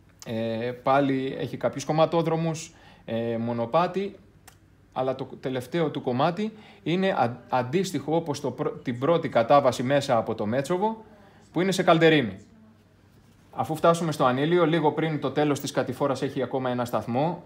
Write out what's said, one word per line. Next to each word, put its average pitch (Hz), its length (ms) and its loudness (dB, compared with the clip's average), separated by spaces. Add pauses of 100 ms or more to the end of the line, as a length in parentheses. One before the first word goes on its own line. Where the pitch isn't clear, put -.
(280)
Ε, 113 440 -4
πάλι 135 680 0
έχει 131 180 -6
κάποιους 127 260 -4
χωματόδρομους, 160 880 0 (320)
ε, 117 320 -4
μονοπάτι, 160 800 -2 (800)
αλλά 131 220 -2
το 120 120 -10 (120)
τελευταίο 139 500 -4
του 143 120 -6
κομμάτι 170 520 0 (300)
είναι 190 340 0
αν-, 120 220 0 (100)
αντίστοιχο 139 640 -2
όπως 160 260 -4
το 131 100 -4
πρω-, - 320 -6
την 120 160 -6
πρώτη 160 300 0
κατάβαση 127 540 4
μέσα 139 340 2
από 110 180 0
το 110 100 -4
Μέτσοβο, 180 580 -2 (480)
που 160 100 0
είναι 190 100 2
σε 180 120 0
Καλντερίμι. 160 540 4 (1120)
Αφού 139 240 -4
φτάσουμε 170 360 2
στο 147 140 0
Ανήλιο, 151 400 2
λίγο 156 260 2
πριν 160 280 -2
το 131 120 -4
τέλος 147 280 0
της 143 120 -8
κατηφόρας 131 500 -2
έχει 139 200 -4
ακόμα 127 280 -2
ένα 123 160 -2
σταθμό. 123 600 -2